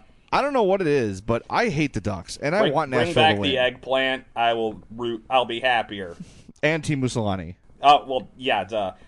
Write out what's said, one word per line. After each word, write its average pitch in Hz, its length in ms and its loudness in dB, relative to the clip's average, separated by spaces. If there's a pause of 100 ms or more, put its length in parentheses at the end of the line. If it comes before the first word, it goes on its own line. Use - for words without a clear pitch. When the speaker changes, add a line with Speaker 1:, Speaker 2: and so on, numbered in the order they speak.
(320)
Speaker 1:
I 190 100 2
don't 285 100 -2
know 254 100 2
what 190 180 2
it 180 60 0
is, 113 340 0
but 113 280 -2
I 208 200 0
hate 151 260 -2
the 107 60 -2
Ducks, 92 360 -8
and 151 180 -2
I 208 60 2
Speaker 2:
Bring, 180 140 2
Speaker 1:
want 147 160 0
Speaker 2:
bring 123 160 0
Speaker 1:
Nashville 156 160 2
Speaker 2:
back 156 140 6
Speaker 1:
to 101 40 -2
win. 139 100 0
Speaker 2:
the 127 80 0
eggplant. 127 680 0 (120)
I 117 180 2
will 110 280 -4 (120)
root. 117 360 -6
I'll 127 160 4
be 117 140 -6
happier. 104 560 -2 (460)
Speaker 1:
And 156 220 0
Team 147 160 -2
Mussolani. 101 540 -4 (260)
Speaker 2:
Oh, 139 260 6
well, 131 300 -4
yeah, 120 280 -2
duh. 98 280 -4 (160)